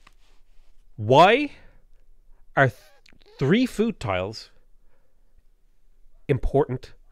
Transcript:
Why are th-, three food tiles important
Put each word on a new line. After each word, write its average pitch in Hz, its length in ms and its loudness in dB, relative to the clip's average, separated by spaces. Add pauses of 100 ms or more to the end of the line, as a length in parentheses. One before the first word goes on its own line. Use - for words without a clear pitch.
(960)
Why 175 560 4 (1000)
are 139 120 4
th-, - 120 -8 (600)
three 196 260 2
food 226 340 -4
tiles 95 520 -8 (1800)
important 131 640 -4 (180)